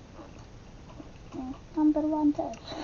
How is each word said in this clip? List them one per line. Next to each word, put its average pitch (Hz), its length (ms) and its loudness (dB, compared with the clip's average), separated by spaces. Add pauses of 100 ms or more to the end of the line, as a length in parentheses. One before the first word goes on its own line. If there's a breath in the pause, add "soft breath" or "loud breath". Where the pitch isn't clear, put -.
(1800)
Number 302 280 8
one 302 280 6
też. - 240 -2 (260 loud breath)